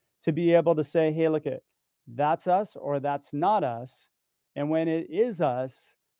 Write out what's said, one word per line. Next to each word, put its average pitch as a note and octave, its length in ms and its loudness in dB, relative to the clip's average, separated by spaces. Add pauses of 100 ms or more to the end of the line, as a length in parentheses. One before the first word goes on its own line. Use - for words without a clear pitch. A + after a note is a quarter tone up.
(220)
to E3 100 0
be E3+ 200 4
able E3+ 220 6
to D3+ 100 0
say, D#3+ 280 2
"Hey, D#3+ 160 2
look D#3 180 -2
it, C3 180 -6 (420)
that's C#3+ 400 -2
us F#3 300 0
or C#3+ 240 -4
that's C#3+ 320 -6
not F3+ 320 0
us." B2 440 -8 (460)
And D3 160 -4
when D#3+ 180 2
it E3 220 -4
is G3 300 0
us, C3 560 -4 (240)